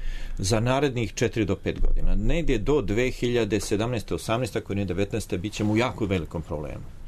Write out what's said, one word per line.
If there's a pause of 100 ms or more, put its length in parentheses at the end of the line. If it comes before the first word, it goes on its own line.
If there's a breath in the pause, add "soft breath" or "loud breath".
(380 loud breath)
za
narednih
četiri
do
pet
godina.
Negdje
do
dve
hiljade
sedamnaeste,
osamnaeste,
ako
ne
devetnaeste,
bit
ćemo
u
jako
velikom
problemu. (240)